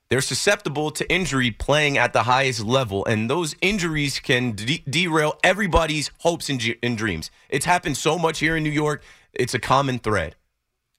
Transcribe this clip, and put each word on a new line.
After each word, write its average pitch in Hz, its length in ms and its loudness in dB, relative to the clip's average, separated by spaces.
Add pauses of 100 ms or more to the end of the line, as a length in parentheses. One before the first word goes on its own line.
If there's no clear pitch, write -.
they're 131 100 2
susceptible 151 720 -2
to - 180 -6
injury 139 420 0
playing 143 460 2
at 120 140 2
the 120 120 2
highest 127 420 0
level, 110 400 0
and 113 240 0
those 156 320 -2
injuries 165 580 -2
can 123 320 0
de-, 107 380 -4
derail 156 520 0
everybody's 165 760 2
hopes 170 320 -2
and, 135 100 0
ge-, 113 240 -2
and 120 140 0
dreams. 98 340 -4 (160)
It's - 180 -2
happened 175 300 2
so 165 240 0
much 165 200 0
here 160 180 0
in 156 60 -2
New 151 80 0
York, 151 320 -2 (280)
it's - 220 -2
a 123 60 -2
common 131 400 2
thread. 90 360 -2 (640)